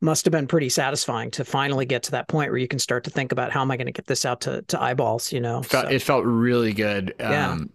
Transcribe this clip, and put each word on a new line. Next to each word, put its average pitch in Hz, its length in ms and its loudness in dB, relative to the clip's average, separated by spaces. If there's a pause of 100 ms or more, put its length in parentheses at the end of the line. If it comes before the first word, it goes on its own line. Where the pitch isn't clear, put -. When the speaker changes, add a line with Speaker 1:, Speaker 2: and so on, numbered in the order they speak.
Speaker 1:
must 156 240 2
have 160 80 4
been 147 140 0
pretty 151 200 2
satisfying 131 640 -2
to 135 140 -4
finally 139 400 0
get 123 180 0
to - 80 -6
that 127 160 -2
point 151 240 0
where 127 60 0
you 127 100 -2
can 135 100 -4
start 123 280 0
to - 40 -6
think 135 220 -2
about, 127 220 -2
"How 139 80 2
am 131 100 2
I 127 60 0
gonna 127 160 -4
get - 140 -10
this - 180 0
out 123 160 -2
to, 131 220 -4
to 147 200 -2
eyeballs?" 123 480 0
You 131 80 -2
know? 120 240 -2
Speaker 2:
Felt, 131 240 0
Speaker 1:
So 135 60 0
Speaker 2:
it 135 80 2
felt 131 240 2
really 117 480 4
good, 101 440 -2
Speaker 1:
Yeah. 135 340 0
Speaker 2:
um, - 240 -4